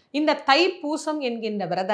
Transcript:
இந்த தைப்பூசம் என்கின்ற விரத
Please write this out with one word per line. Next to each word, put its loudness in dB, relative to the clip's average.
இந்த 0
தைப்பூசம் 2
என்கின்ற -4
விரத -2